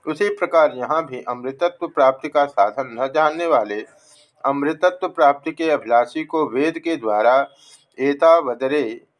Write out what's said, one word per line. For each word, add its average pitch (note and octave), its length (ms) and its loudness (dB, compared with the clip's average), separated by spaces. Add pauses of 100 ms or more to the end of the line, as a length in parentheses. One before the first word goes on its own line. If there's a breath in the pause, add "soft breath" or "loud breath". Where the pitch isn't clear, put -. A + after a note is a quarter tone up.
उसी D#3 220 -2
प्रकार E3 460 0
यहाँ C#3+ 320 -4
भी B2+ 160 -12
अमृतत्व C3+ 640 -6
प्राप्ति C3+ 400 2
का C#3+ 180 0
साधन A#2 540 -2
न C3+ 140 -4
जानने D#3 320 0
वाले G3+ 400 0 (600 soft breath)
अमृतत्व D#3+ 640 -2
प्राप्ति D3 440 2
के D#3+ 180 -4
अभिलाषी A#2+ 540 0
को D#3 240 -2
वेद D3 300 -2
के E3 180 -4
द्वारा A#2 520 2 (500 soft breath)
"एतावदरे C#3 1080 0 (140)